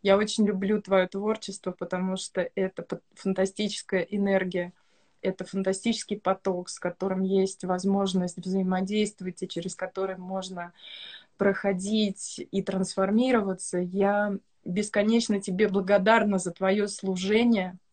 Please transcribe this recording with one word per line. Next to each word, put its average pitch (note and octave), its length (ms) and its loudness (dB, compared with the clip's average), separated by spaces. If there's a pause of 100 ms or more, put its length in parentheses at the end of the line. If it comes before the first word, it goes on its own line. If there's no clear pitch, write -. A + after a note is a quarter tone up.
Я G3 120 6
очень G#3 300 2
люблю G3 340 0
твоё F#3 280 4
творчество, G3+ 640 -6
потому F#3 460 -4
что F#3 360 -4
это F#3 300 -4
п-, - 160 -8 (160)
фантастическая G3 880 -2
энергия, F#3 720 0 (500)
это F#3+ 200 -2
фантастический F#3+ 760 -2
поток, F#3+ 500 -2
с - 100 -12
которым F#3 440 -2
есть F#3+ 400 0
возможность F#3 760 0
взаимодействовать F#3+ 1040 -2
и F#3 60 -6
через F3 280 -8
который F#3+ 420 -6
можно F#3 540 -8 (680)
проходить G3 1120 0
и G3 100 0
трансформироваться. G3 1160 0
Я G3 580 0 (280)
бесконечно G#3 760 2
тебе G3+ 260 2
благодарна G3+ 680 4
за E3+ 140 -2
твоё G3+ 360 0
служение F#3+ 920 0 (140)